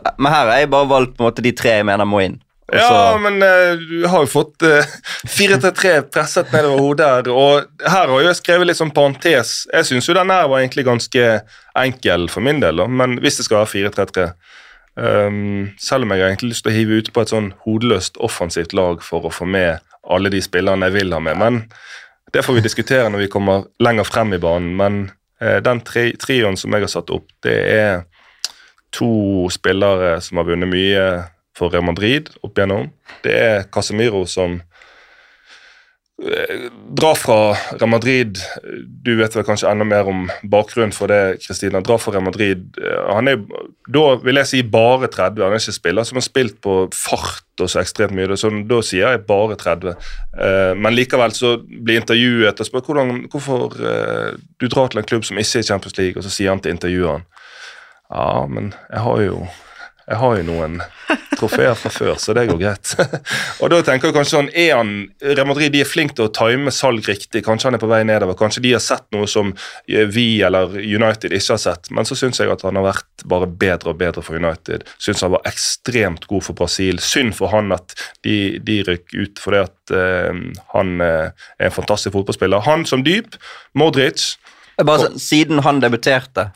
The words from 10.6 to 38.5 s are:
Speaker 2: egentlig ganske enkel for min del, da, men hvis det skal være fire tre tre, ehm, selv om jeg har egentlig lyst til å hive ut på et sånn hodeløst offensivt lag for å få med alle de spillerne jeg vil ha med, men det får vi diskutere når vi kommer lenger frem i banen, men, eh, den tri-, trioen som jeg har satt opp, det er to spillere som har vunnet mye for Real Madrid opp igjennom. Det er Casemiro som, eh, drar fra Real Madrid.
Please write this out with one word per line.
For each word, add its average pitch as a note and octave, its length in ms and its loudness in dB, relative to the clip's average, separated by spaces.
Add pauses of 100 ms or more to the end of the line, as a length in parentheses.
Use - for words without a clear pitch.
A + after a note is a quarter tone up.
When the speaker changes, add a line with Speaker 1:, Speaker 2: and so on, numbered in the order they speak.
Speaker 2:
egentlig C3 260 -2
ganske A#2+ 560 2 (320)
enkel F#2+ 560 0
for - 100 -6
min C#3 200 0
del, E2 160 2
da, F2+ 100 0
men B2+ 320 0
hvis C#3+ 200 0
det - 80 -6
skal G#2+ 180 2
være - 80 -6
fire G2+ 180 -2
tre G2 160 -2
tre, F2+ 220 -2 (720)
ehm, G#2 800 -2
selv C3 280 -2
om G#2 80 -2
jeg F#2 80 2
har F#2+ 80 2
egentlig G#2+ 220 -4
lyst - 100 -8
til - 100 0
å A2 40 0
hive A2 220 2
ut A2 140 -4
på A#2+ 100 0
et G#2+ 120 -6
sånn G#2+ 160 -2 (160)
hodeløst A2 560 0
offensivt F2 500 -4
lag F2+ 300 0
for E2+ 200 -6
å E2 120 -6
få F2 140 -8
med F2+ 320 0 (280)
alle F#2+ 220 2
de G2 100 0
spillerne F#2+ 460 0
jeg F#2 60 0
vil G2 200 0
ha E2 60 -2
med, D#2+ 200 -2
men A#2 220 2 (720)
det C#3 120 2
får C3 100 0
vi A#2 140 4
diskutere A#2 420 0
når G2+ 160 -2
vi G2 80 -8
kommer G2 300 2 (160)
lenger A#2 260 4
frem A2 280 0
i F2+ 40 -2
banen, F2 380 -2
men, G2+ 340 0 (300)
eh, G#2+ 180 0
den A#2+ 220 0
tri-, A#2+ 360 -2
trioen A2+ 400 0
som G#2 140 -6
jeg G#2+ 120 0
har F#2+ 60 -2
satt - 220 -6
opp, F2+ 160 -4 (160)
det A2+ 240 0
er G2+ 380 0 (880)
to G2 580 0
spillere F#2 720 0
som - 160 -10
har E2+ 60 0
vunnet F2 260 -2
mye F#2+ 540 0 (340)
for F2 100 0
Real F2 160 0
Madrid G#2 460 -2 (120)
opp - 140 -14
igjennom. G2 300 0 (360)
Det A2+ 120 0
er A2 300 2 (100)
Casemiro G#2 520 0
som, F2 360 -4 (1600)
eh, A#2 480 -6 (240)
drar D#3 220 4
fra G#2+ 360 4 (240)
Real A2+ 140 0
Madrid. A#2 480 2 (640)